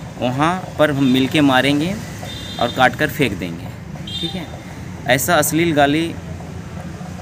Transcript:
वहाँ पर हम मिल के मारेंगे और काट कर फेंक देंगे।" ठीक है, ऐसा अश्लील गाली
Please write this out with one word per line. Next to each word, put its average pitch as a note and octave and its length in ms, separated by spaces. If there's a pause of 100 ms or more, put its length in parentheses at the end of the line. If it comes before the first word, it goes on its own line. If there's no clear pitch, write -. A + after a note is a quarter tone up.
(200)
वहाँ D3 440 (160)
पर D3+ 120
हम C#3 120
मिल C3 240
के D#3 140
मारेंगे C#3+ 540 (640)
और A#2+ 80
काट B2 280
कर D3+ 140
फेंक C3 240
देंगे।" E2+ 340 (540)
ठीक E3 100
है, E3+ 160 (600)
ऐसा C#3 280
अश्लील D#3 380
गाली D3 420 (1080)